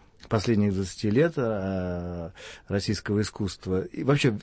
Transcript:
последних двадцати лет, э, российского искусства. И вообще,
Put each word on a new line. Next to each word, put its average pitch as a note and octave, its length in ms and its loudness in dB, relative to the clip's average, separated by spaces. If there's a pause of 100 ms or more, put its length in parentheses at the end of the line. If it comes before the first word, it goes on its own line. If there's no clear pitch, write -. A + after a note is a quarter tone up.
(280)
последних G#2 460 2
двадцати F#2+ 360 -2
лет, D#3 260 4
э, F2+ 920 -2 (380)
российского G2+ 520 0
искусства. F#2+ 600 -2
И - 200 -8
вообще, C3+ 400 4